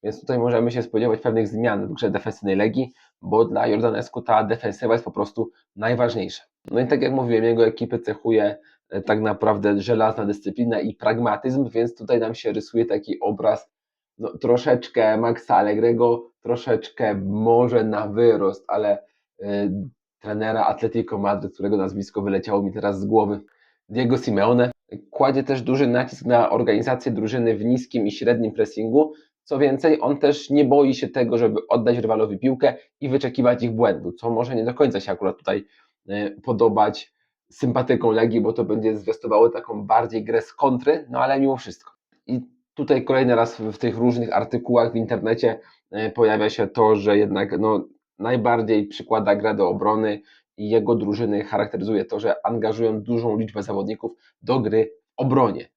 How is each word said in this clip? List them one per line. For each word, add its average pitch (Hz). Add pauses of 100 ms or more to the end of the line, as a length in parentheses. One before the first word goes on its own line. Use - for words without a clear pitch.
Więc 110
tutaj 127
możemy 120
się 120
spodziewać 113
pewnych 113
zmian 104
w -
grze 110
defensywnej 98
Legii, 117 (300)
bo 107
dla 107
Jordanescu 113
ta 110
defensywa 113
jest 117
po -
prostu 101 (260)
najważniejsza. 113 (280)
No 117
i 127
tak 127
jak 131
mówiłem, 120
jego 117
ekipę 120
cechuje, 107 (320)
e, 98
tak 107
naprawdę 104
żelazna 110
dyscyplina 104
i 104
pragmatyzm, 117
więc 117
tutaj 117
nam 113
się 113
rysuje 113
taki -
obraz, - (480)
no, 113
troszeczkę 120
Maxa 117
Allegrego, 117 (100)
troszeczkę 117
może 110
na 107
wyrost, 104
ale, 104 (400)
e, 101 (500)
trenera 107
Atletico 110
Madryt, 101
którego 101
nazwisko 98
wyleciało 101
mi 95
teraz 101
z 101
głowy, 104 (480)
Diego 123
Simeone. 120 (400)
Kładzie 135
też 131
duży 135
nacisk 123
na 120
organizację 117
drużyny 110
w 104
niskim 123
i 104
średnim 113
pressingu. 117 (340)
Co 143
więcej, 147
on 139
też 147
nie 143
boi 135
się 131
tego, 120
żeby 107
oddać 120
rywalowi 110
piłkę 127 (260)
i 143
wyczekiwać 127
ich 120
błędu, 104
co 117
może 120
nie 113
do 123
końca 123
się 98
akurat 92
tutaj, 98 (440)
e, 101
podobać 107 (360)
sympatykom 123
Legii, 113
bo 107
to 113
będzie 107
zwiastowało 110
taką 113
bardziej 110
grę 113
z -
kontry, 143
no 127
ale 135
mimo 135
wszystko. - (340)
I 127 (340)
tutaj 135
kolejny 131
raz 113
w, 110
w 107
tych 110
różnych 120
artykułach 117
w 117
internecie, 110 (300)
e, 107
pojawia 107
się 110
to, 110
że 101
jednak, 101
no, 107 (340)
najbardziej 113
przykłada 104
grę 107
do 98
obrony 104 (360)
i 107
jego 113
drużyny 104
charakteryzuje 104
to, 104
że -
angażują 110
dużą 117
liczbę 107
zawodników 101 (300)
do 127
gry 107 (180)
w -
obronie. 127